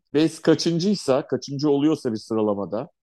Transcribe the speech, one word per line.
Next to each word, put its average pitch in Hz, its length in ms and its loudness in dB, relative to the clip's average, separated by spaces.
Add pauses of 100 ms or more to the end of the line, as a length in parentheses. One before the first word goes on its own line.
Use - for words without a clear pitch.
(140)
Best 156 280 0
kaçıncıysa, 165 840 2
kaçıncı 139 420 -4
oluyorsa 143 420 0
bir 110 60 -4
sıralamada 104 720 -4 (140)